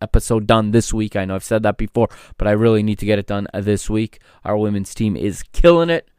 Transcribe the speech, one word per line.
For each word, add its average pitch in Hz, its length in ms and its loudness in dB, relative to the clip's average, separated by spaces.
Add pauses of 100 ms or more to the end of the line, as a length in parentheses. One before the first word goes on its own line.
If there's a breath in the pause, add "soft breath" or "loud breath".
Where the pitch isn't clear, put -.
episode 110 460 0
done 110 260 2
this 113 200 2
week. 107 240 -4
I 98 80 -2
know 95 120 -6
I've 95 80 -8
said 110 180 -2
that 104 160 0
before, 110 300 -2 (280 loud breath)
but 104 120 0
I 104 40 4
really 110 300 2
need 107 160 -2
to 98 80 -6
get 104 120 0
it 101 80 -6
done, 101 280 -6
uh, 101 60 -6
this 101 280 -2
week. 110 320 -4 (240 soft breath)
Our 104 120 -2
women's 104 380 -4
team 107 220 -2
is 90 260 -6
killing 170 480 4
it. - 280 -4